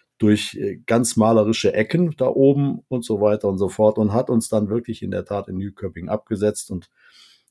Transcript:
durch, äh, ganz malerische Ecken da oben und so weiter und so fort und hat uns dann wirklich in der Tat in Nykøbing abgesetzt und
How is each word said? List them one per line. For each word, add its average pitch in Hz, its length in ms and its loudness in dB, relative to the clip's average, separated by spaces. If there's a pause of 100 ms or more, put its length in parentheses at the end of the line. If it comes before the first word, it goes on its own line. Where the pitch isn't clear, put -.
(180)
durch, 107 360 2
äh, 101 320 -6
ganz 117 300 0
malerische 110 560 4
Ecken 160 460 0
da 127 100 0
oben 139 600 2
und 123 160 -4
so 107 160 -2
weiter 104 280 2
und 95 100 0
so 98 100 0
fort 107 300 2
und 107 140 2
hat 117 180 0
uns 117 200 0
dann 104 180 0
wirklich 113 340 -6
in 95 80 -6
der 95 140 -6
Tat 101 240 -8
in 95 100 -10
Nykøbing 92 520 -10
abgesetzt 104 600 -4
und 87 200 -10 (600)